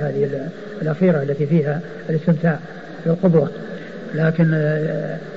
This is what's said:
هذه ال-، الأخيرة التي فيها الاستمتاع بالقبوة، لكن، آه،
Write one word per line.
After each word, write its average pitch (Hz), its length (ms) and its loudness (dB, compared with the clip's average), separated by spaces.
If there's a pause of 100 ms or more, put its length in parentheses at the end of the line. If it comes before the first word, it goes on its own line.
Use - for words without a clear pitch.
هذه 143 240 0
ال-، 139 240 -4 (340)
الأخيرة 156 400 4
التي 143 240 0
فيها 151 340 2 (300)
الاستمتاع 160 480 2 (480)
بالقبوة، 165 440 4 (640)
لكن، 160 400 4
آه، 156 640 -2 (200)